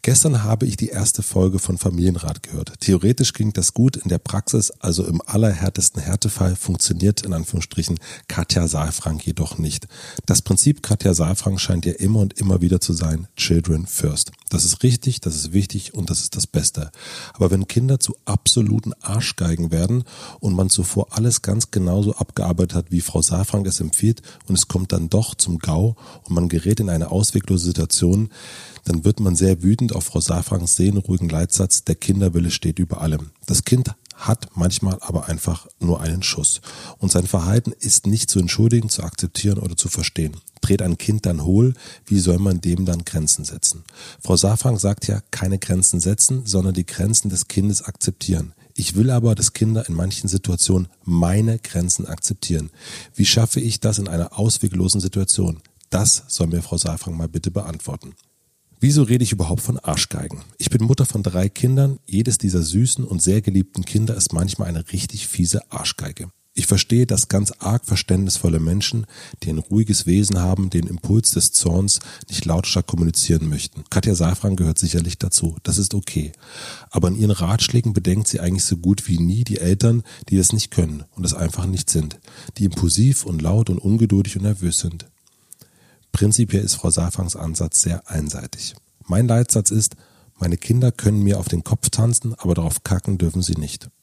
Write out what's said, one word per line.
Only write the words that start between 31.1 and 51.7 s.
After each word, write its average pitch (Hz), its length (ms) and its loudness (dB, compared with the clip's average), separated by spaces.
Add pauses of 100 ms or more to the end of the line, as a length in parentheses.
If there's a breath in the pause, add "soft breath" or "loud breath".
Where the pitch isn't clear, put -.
Leitsatz, 85 580 0
"Der 82 100 0
Kinderwille 87 560 2
steht - 260 -4
über 82 240 -2
allem." 78 300 -2 (160)
Das - 160 0
Kind 127 260 2 (240)
hat - 400 -2
manchmal 92 480 0
aber 80 240 -4
einfach 82 400 -4 (140)
nur 82 220 0
einen 82 200 -2
Schuss. - 400 -2 (380 loud breath)
Und 95 120 0
sein 87 140 2
Verhalten 98 460 2
ist - 340 -2
nicht 104 240 0
zu - 80 2
entschuldigen, 110 520 2
zu - 120 -4
akzeptieren 92 560 -2
oder 85 180 -4
zu - 140 -2
verstehen. 78 480 -4 (240)
Dreht 98 220 2
ein 87 160 0
Kind 107 260 -2
dann 82 180 0
hohl, 107 300 4 (320 loud breath)
wie 101 140 2
soll 87 180 4
man 92 240 2
dem 90 240 0
dann 85 200 -2
Grenzen 78 380 -2
setzen? - 400 -6 (380 loud breath)
Frau 92 140 2
Saalfrank 107 440 2
sagt 98 280 -2
ja, 101 120 -2 (120)
keine 95 260 -2
Grenzen 92 420 0
setzen, 107 460 0
sondern 95 300 0
die 90 100 -2
Grenzen 101 440 0
des 92 180 -4
Kindes 101 340 0
akzeptieren. - 720 -4 (220 soft breath)
Ich - 200 -4
will 113 140 4
aber, 117 240 4
dass - 200 0
Kinder 110 360 0
in 82 60 -2
manchen 92 320 -2
Situationen 92 600 0 (140)
meine 92 540 2
Grenzen - 480 -4